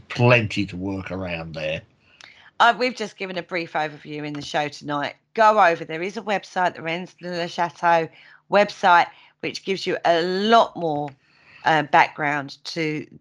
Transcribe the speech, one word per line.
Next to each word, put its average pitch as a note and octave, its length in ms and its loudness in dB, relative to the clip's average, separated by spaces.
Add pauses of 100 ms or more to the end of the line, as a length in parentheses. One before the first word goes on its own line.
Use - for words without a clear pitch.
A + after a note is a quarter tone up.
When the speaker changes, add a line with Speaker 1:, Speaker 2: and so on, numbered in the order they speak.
Speaker 1:
plenty A#2 580 2
to E2+ 100 -12
work F#2+ 340 -8
around E2+ 460 -8
there. D#2 260 -6 (800)
Speaker 2:
Uh, A#3 180 6
we've B3 160 -2
just - 220 -10
given F#3 200 -10
a E3+ 60 -6
brief E3+ 300 -8
overview D3+ 520 -6
in D3 100 -8
the C#3+ 80 -10
show D3 260 -2
tonight. C#3+ 460 -6 (200)
Go G#3+ 260 4
over. E3 240 4
There D#3+ 180 -10
is F3+ 140 -8
a F3 60 -10
website, F#3 540 -2
the - 60 -14
Rensselaer E3+ 680 -8
Chateau E3+ 600 0 (400)
website, F#3+ 580 4 (340)
which - 240 -8
gives F#3+ 220 -4
you F3 180 -2
a E3+ 180 4
lot G3+ 540 2
more, D3 320 -4 (560)
uh, D#3 180 4
background D3 840 0
to D#3 420 -6 (140)